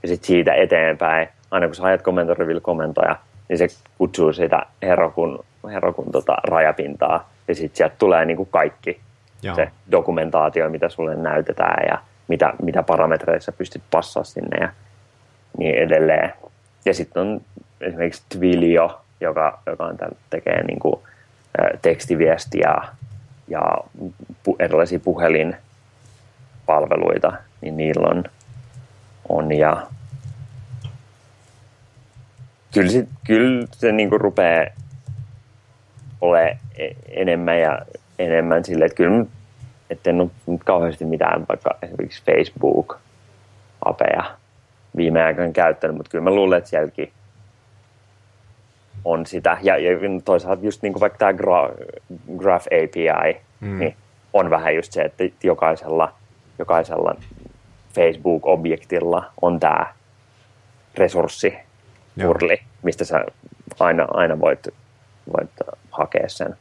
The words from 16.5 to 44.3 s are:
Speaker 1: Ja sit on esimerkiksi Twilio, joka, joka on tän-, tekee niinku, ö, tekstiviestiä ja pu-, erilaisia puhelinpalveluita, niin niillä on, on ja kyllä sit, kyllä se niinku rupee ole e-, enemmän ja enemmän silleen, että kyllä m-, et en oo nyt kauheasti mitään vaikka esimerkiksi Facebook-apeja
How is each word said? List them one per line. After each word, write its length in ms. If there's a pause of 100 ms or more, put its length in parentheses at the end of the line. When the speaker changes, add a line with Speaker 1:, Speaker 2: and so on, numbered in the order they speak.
Speaker 1:
Ja 100
sit 220
on 240 (400)
esimerkiksi 480
Twilio, 720 (200)
joka, 460
joka 180
on 120
tän-, 200 (140)
tekee 320
niinku, 400 (580)
ö, 220
tekstiviestiä 920 (760)
ja 140 (840)
pu-, 140
erilaisia 420
puhelinpalveluita, 2250 (280)
niin 160
niillä 320
on, 160 (1040)
on 240
ja 340 (3000)
kyllä 160
sit, 180 (180)
kyllä 440
se 220
niinku 260
rupee 540 (1500)
ole 380 (200)
e-, 160 (140)
enemmän 520
ja 180 (400)
enemmän 460
silleen, 220
että 100
kyllä 260
m-, 60 (640)
et 160
en 140
oo 100 (160)
nyt 180
kauheasti 400
mitään 440
vaikka 340
esimerkiksi 420
Facebook-apeja 2000 (720)